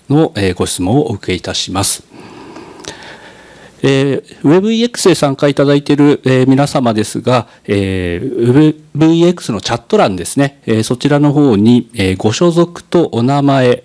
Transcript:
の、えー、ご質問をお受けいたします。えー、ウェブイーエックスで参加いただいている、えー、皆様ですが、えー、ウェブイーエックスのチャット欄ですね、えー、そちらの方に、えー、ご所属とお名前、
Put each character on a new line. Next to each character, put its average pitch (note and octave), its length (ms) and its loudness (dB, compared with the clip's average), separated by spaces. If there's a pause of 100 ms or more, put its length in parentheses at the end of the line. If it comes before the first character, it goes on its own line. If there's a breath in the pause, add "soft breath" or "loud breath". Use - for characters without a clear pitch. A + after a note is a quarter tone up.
の、 D3 260 2
え G2 160 -2
ー、 - 20 -8
ご F2+ 140 -4
質 - 160 -6
問 G2 120 0
を C#3+ 140 0
お G2 60 -6
受 - 120 -12
け F#2+ 60 -4
い F2+ 80 -6
た F2+ 140 -8
し - 160 -8
ま F#2 120 -4
す。 - 200 -6 (1800 loud breath)
え C3+ 420 0
ー、 - 200 -20
ウ C#3 80 2
ェ F#3 100 4
ブ G#3+ 100 -2
イ A3+ 60 0
ー A3+ 60 0
エ - 20 2
ッ A#3+ 60 -4
ク - 80 -12
ス - 80 0
で E3 80 4
参 C#3 200 0
加 D3 120 -2
い C#3+ 80 0
た C#3+ 100 0
だ C#3+ 80 2
い C#3+ 100 2
て D3 100 -2
い - 20 2
る、 C#3+ 280 2
え C3 200 2
ー、 B2+ 40 2
皆 C3+ 200 2
様 B2 260 -2
で G#2+ 100 -2
す A#2 180 -8
が、 A#2+ 260 0 (180 loud breath)
え F#2 580 -2
ー、 - 120 -8
ウ A#2 160 0
ェ D3+ 240 4 (180)
ブ D3 120 0
イ E3 180 2
ー E3+ 40 4
エ - 20 4
ッ F3+ 40 0
ク F3 100 -14
ス - 80 -8
の G#2 80 -6
チ - 120 -8
ャ A#2 60 -2
ッ - 60 -18
ト - 140 0
欄 C3+ 180 2
で F2 100 -10
す - 120 -8
ね、 C#3 300 -2
え A2 120 0
ー、 A2 40 -2
そ B2+ 140 -4
ち C#3 120 -2
ら C#3+ 100 2
の D3 140 2
方 C#3+ 220 2
に、 A2+ 400 4
え F#2+ 160 -2
ー、 F#2 60 -4
ご G#2+ 140 -2
所 F3 200 0
属 E3+ 320 -2
と E3 280 0
お A#2 120 -2
名 C#3 180 0
前、 C3+ 440 2